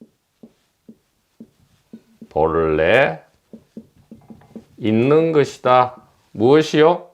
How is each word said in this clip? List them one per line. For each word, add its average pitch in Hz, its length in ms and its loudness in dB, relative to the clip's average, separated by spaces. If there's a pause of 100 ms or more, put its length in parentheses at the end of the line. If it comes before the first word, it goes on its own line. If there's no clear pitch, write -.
(2250)
본래 82 920 -2 (1500)
있는 139 540 0
것이다. 127 680 0 (340)
무엇이요? 151 840 0